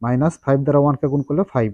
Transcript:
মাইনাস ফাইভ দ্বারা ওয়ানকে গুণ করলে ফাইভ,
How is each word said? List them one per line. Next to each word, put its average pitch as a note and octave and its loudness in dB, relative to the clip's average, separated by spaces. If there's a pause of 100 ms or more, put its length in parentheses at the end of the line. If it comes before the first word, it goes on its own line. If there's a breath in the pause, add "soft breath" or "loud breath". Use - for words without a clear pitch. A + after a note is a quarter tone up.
মাইনাস B2+ 0 (100)
ফাইভ C#3 0
দ্বারা C#3+ 2
ওয়ানকে C#3+ 0
গুণ C#3+ 0
করলে D#3 -2 (100)
ফাইভ, A2+ 0